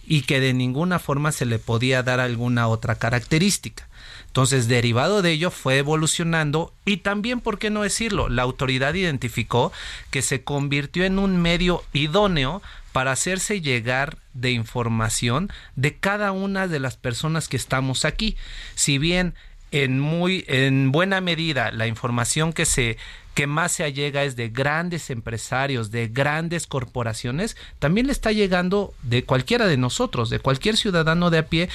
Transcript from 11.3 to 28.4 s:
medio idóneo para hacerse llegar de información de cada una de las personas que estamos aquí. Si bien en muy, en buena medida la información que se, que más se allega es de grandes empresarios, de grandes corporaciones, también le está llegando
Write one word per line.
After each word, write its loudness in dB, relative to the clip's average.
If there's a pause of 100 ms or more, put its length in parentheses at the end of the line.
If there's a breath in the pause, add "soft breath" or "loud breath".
medio 2
idóneo 2 (300 loud breath)
para 2
hacerse -2
llegar 0 (160)
de -2
información 0 (280 loud breath)
de 0
cada 0
una -2
de -2
las -4
personas -2
que -4
estamos -2
aquí. -2 (400 loud breath)
Si 2
bien 0 (360 loud breath)
en 2
muy, 0
en 4
buena 2
medida 0
la -2
información 0
que 0
se, 0 (360 loud breath)
que 0
más 0
se -2
allega -2
es -2
de -4
grandes -2
empresarios, -4
de -2
grandes -2
corporaciones, -4 (220 loud breath)
también 2
le 2
está 0
llegando 2